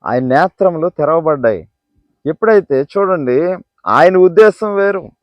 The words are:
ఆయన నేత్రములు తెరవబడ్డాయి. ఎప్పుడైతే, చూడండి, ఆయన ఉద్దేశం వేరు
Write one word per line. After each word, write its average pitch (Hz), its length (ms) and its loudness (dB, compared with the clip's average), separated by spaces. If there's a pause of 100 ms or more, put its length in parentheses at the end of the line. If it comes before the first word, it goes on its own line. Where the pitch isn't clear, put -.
ఆయన 127 180 -4
నేత్రములు 165 640 -2
తెరవబడ్డాయి. 151 720 -2 (640)
ఎప్పుడైతే, 170 560 0
చూడండి, 156 560 -2 (500)
ఆయన 156 300 4
ఉద్దేశం 202 580 2
వేరు 196 280 -2 (200)